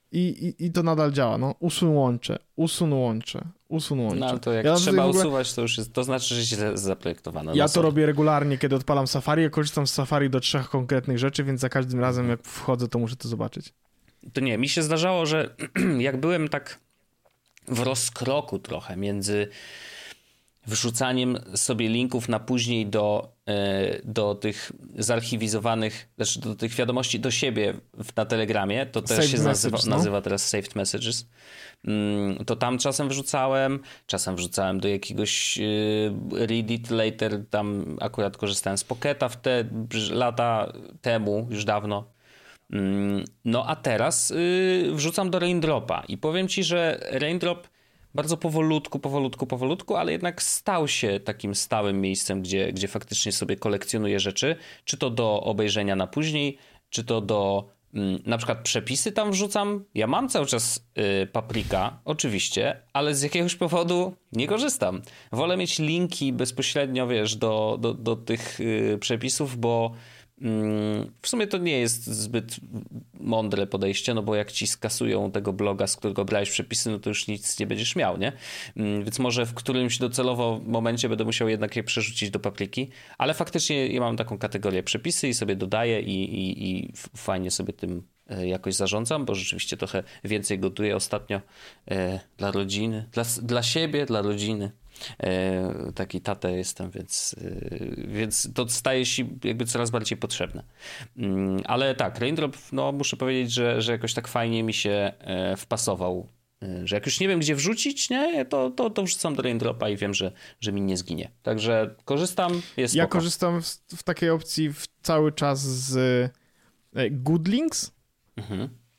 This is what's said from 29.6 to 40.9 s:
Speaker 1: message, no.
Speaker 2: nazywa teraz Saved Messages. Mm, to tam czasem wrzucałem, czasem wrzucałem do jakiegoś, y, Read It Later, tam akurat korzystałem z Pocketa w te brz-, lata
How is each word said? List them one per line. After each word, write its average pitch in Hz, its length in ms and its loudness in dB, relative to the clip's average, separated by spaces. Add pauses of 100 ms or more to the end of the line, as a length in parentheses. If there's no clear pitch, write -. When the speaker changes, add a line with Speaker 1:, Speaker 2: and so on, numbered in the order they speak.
Speaker 1:
message, 107 140 2
no. 107 60 4
Speaker 2:
nazywa 104 240 2
teraz 98 280 0
Saved - 280 -2
Messages. 113 520 -2 (560)
Mm, 104 600 0
to 117 120 0
tam 123 220 0
czasem 139 300 0
wrzucałem, 135 720 0 (260)
czasem 95 300 -2
wrzucałem 95 440 0
do 98 80 0
jakiegoś, 101 720 0
y, 107 540 2 (200)
Read 113 380 0
It 117 200 -4
Later, 110 600 0
tam 104 500 -2
akurat 104 360 -2
korzystałem 98 420 -2
z - 60 -4
Pocketa 131 440 -2
w 120 120 -10
te 123 240 2
brz-, 113 480 -4
lata 120 600 2 (300)